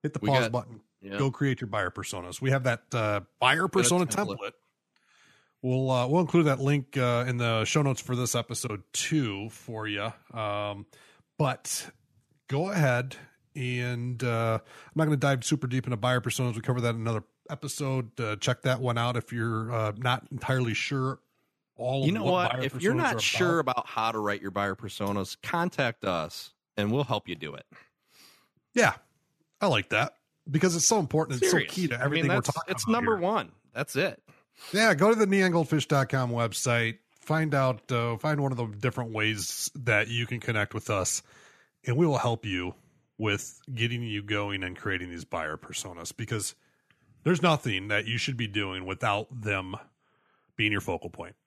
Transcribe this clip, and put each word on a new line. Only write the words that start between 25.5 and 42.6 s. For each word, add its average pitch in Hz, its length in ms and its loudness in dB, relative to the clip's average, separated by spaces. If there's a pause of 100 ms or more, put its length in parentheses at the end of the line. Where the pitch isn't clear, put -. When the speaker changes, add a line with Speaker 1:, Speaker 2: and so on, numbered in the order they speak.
Speaker 2:
us 85 480 -4 (240)
and 104 160 0
we'll 139 120 0
help 110 240 -4
you 87 80 -6
do 76 180 -10
it. - 120 -18 (1080)
Speaker 1:
Yeah, 214 200 6 (680)
I 208 60 2
like 117 240 2
that 113 240 0 (340)
because 165 280 4
it's 165 100 2
so 226 140 4
important. 147 420 0
It's 370 80 4
Speaker 2:
Serious. - 220 2
Speaker 1:
so - 20 -10
key 180 140 0
to 123 60 0
Speaker 2:
I 120 40 -4
mean, 123 60 -2
Speaker 1:
everything 147 260 2
we're 180 60 4
Speaker 2:
that's, 208 160 0
Speaker 1:
talking 165 220 -6
Speaker 2:
it's - 100 -4
Speaker 1:
about 226 80 2
Speaker 2:
number 233 240 2
Speaker 1:
here. 175 100 -2
Speaker 2:
one. 185 260 -2 (220)
That's 131 220 -6
it. 170 240 0 (520)
Speaker 1:
Yeah, 214 220 6
go 180 160 6
to 226 40 6
the 220 120 4
neongoldfish 175 600 4
dot 135 220 4
com 127 240 0
website. 117 640 0 (220)
Find 156 340 0
out, 131 380 2
uh, 117 240 0
find 151 240 0
one 139 100 2
of 127 80 -4
the 120 80 -2
different 113 460 -4
ways 107 640 -2
that 113 320 2
you 117 180 -2
can 120 140 -6
connect 107 340 -2
with 110 160 -6
us, 95 320 0 (640)
and 123 100 0
we 170 100 4
will 139 120 2
help 117 260 0
you 90 300 -4 (440)